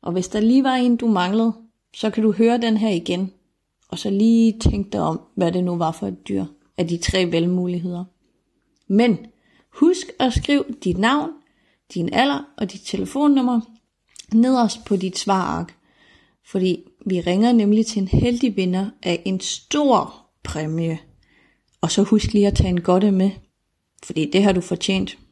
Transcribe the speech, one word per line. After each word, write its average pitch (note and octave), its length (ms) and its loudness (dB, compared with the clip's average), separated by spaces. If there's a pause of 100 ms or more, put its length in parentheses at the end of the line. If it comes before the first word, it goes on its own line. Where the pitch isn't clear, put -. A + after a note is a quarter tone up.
Og F3 100 -8
hvis F3+ 160 -2
der G#3+ 120 -4
lige A#3+ 240 4
var C4 100 0
en, B3 220 2
du A#3 120 -2
manglede, G#3+ 460 2 (400)
så - 160 -4
kan G#3+ 140 -2
du A3 80 4
høre A#3 260 2
den A3+ 200 0
her A3 120 0
igen. F#3 440 -4 (560)
Og - 100 -10
så G#3 100 -6
lige A3+ 500 4
tænk G3+ 340 0
dig G3+ 80 -2
om, D#3+ 200 -2 (140)
hvad E3+ 160 0
det F3+ 120 -2
nu F3 140 -2
var E3 140 -2
for G3 160 -8
et F3+ 200 -12
dyr G3 180 -4 (320)
af E3+ 100 -2
de E3+ 100 -4
tre F3 340 -2
valgmuligheder. F3+ 760 -2 (840)
Men G#3+ 300 4 (560)
husk F4+ 340 2 (120)
at B3 140 0
skrive C#4+ 300 0 (200)
dit F3+ 140 -2
navn, C#4 340 0 (600)
din E3+ 200 -4
alder C#4+ 300 0 (140)
og F#3 140 -6
dit - 140 -20
telefonnummer B3+ 760 0 (760)
nederst A#3+ 520 2
på G3+ 100 0
dit F#3 220 -4
svarark. F3 580 -4 (720)
Fordi F#3 380 -2 (220)
vi F#3 160 -2
ringer G3 300 2
nemlig A3 340 4
til G#3 160 -4
en F#3+ 60 -4
heldig A#3+ 480 0
vinder F#3+ 340 -2 (140)
af F3 220 -2
en F#3+ 140 -4
stor - 880 -2 (180)
præmie. D#3+ 560 -4 (840)
Og E3+ 100 -2
så G3+ 120 2
husk G#3 300 0
lige G3+ 140 4
at G3+ 80 0
tage F#3+ 140 2
en F3 120 0
godte F#3 300 2
med. F#3+ 200 2 (720)
Fordi D#3 280 -6
det G3 120 2
har G3+ 80 4
du F#3 100 0
fortjent. F#3+ 560 -4 (140)